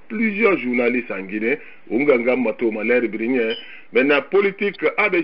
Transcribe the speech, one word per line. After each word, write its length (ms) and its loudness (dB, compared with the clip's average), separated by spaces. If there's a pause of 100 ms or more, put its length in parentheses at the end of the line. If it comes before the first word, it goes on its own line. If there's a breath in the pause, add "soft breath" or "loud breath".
plusieurs 500 0
journalistes 540 0
en 120 -8
Guinée. 340 -4 (320 loud breath)
On 140 0
Gangan 340 4
Mato 340 0
Malher 380 2
Brigné. 460 -2 (360 loud breath)
Maintenant, 300 4
politique 560 0 (180)
Abe 280 0